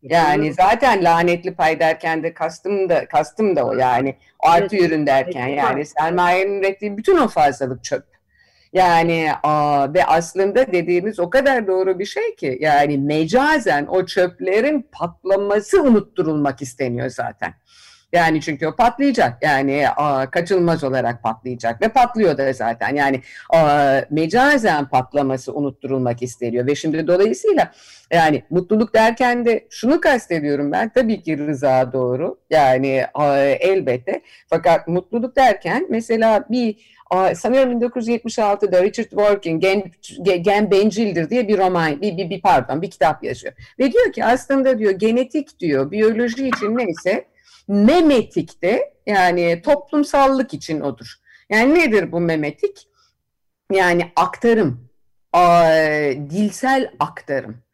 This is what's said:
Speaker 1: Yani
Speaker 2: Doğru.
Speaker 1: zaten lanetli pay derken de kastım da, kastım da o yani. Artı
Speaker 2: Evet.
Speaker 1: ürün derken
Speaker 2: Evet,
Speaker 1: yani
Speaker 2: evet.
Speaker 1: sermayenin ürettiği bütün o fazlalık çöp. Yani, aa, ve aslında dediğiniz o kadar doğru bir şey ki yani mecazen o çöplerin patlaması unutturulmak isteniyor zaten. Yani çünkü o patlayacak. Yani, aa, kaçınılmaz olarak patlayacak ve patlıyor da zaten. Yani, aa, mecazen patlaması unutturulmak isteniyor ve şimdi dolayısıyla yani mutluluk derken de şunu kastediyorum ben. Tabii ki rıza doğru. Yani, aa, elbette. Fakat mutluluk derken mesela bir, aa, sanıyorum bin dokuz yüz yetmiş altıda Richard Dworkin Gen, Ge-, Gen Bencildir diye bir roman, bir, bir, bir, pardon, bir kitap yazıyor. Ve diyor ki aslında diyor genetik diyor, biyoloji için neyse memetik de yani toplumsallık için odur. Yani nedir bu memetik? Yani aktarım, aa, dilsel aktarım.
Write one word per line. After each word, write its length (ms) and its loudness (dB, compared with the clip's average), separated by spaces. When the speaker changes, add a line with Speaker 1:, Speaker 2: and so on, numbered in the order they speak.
Speaker 1:
Yani 440 2
Speaker 2:
Doğru. 80 -4
Speaker 1:
zaten 500 2
lanetli 500 0
pay 260 0
derken 420 -2
de 120 -6
kastım 540 -4
da, 200 0
kastım 480 0
da 100 0
o 60 -2
yani. 440 0
Artı 360 4
Speaker 2:
Evet. 140 2
Speaker 1:
ürün 160 -2
derken 420 0
Speaker 2:
Evet, 100 -4
Speaker 1:
yani 180 0
Speaker 2:
evet. 220 -8
Speaker 1:
sermayenin 640 0
ürettiği 340 -4
bütün 200 2
o 120 2
fazlalık 560 -2
çöp. 200 -6
Yani, 580 2
aa, 520 0
ve 100 -4
aslında 680 0
dediğiniz 480 -2
o 100 -4
kadar 360 0
doğru 320 0
bir 80 -6
şey 300 -6
ki 240 -6
yani 380 2
mecazen 880 0
o 200 -2
çöplerin 840 -2
patlaması 920 -2
unutturulmak 800 0
isteniyor 460 -6
zaten. 460 -10
Yani 280 2
çünkü 260 -6
o 100 -6
patlayacak. 680 0
Yani, 540 0
aa, 340 -2
kaçınılmaz 540 0
olarak 380 -2
patlayacak 600 -6
ve 60 2
patlıyor 500 2
da 140 0
zaten. 420 -4
Yani, 260 -2
aa, 500 4
mecazen 800 0
patlaması 680 -2
unutturulmak 680 -4
isteniyor 440 -4
ve 80 0
şimdi 320 -4
dolayısıyla 680 0
yani 380 2
mutluluk 440 0
derken 520 2
de 240 -2
şunu 300 0
kastediyorum 720 -2
ben. 220 -2
Tabii 280 0
ki 160 -4
rıza 540 0
doğru. 460 -4
Yani, 540 2
aa, 240 2
elbette. 840 0
Fakat 420 0
mutluluk 480 -4
derken 540 2
mesela 600 0
bir, 260 -2
aa, 240 2
sanıyorum 360 0
bin 100 -2
dokuz 280 -4
yüz 40 0
yetmiş 260 -6
altıda 440 0
Richard 280 -2
Dworkin 500 0
Gen, 220 2
Ge-, 340 -2
Gen 340 0
Bencildir 600 0
diye 180 -2
bir 100 2
roman, 420 0
bir, 160 -4
bir, 140 -6
bir, 100 -8
pardon, 420 0
bir 80 -8
kitap 340 -2
yazıyor. 300 -10
Ve 140 0
diyor 200 2
ki 120 -6
aslında 540 0
diyor 140 0
genetik 680 -2
diyor, 300 -2
biyoloji 580 0
için 300 -2
neyse 460 -4
memetik 960 2
de 300 -2
yani 560 0
toplumsallık 920 0
için 260 -8
odur. 340 -10
Yani 240 4
nedir 380 2
bu 80 -4
memetik? 680 -4
Yani 440 0
aktarım, 760 0
aa, 380 6
dilsel 680 -2
aktarım. 580 -6